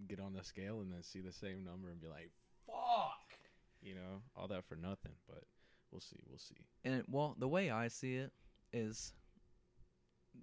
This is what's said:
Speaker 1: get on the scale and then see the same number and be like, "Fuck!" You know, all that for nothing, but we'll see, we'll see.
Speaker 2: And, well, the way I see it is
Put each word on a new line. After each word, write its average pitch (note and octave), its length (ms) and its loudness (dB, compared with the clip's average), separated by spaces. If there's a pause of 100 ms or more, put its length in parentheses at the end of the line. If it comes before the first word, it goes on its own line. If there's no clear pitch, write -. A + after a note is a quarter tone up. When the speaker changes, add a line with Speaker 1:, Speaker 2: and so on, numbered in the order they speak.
Speaker 1:
get F#2+ 140 -4
on G2 140 -2
the F#2+ 100 -2
scale G#2 380 -2
and F#2 100 -2
then F2 100 -4
see - 200 -6
the F#2 100 -4
same F#2+ 320 -4
number F2+ 240 -6
and E2+ 120 -6
be D#2+ 80 -6
like, D#2+ 220 -8 (360)
"Fuck!" A3+ 720 4 (420)
You G2 140 -8
know, F#2 260 -4 (160)
all F#2+ 120 -2
that F#2 180 -2
for - 100 -8
nothing, E2 360 -4 (140)
but - 180 -12 (460)
we'll - 120 -10
see, - 160 -14 (100)
we'll - 100 -12
see. - 280 -14 (180)
Speaker 2:
And, C3 240 4
well, C#3+ 300 4
the C3 100 4
way F3 220 6
I A#2 180 4
see B2+ 280 0
it C3 160 -2 (420)
is A2+ 400 2 (1300)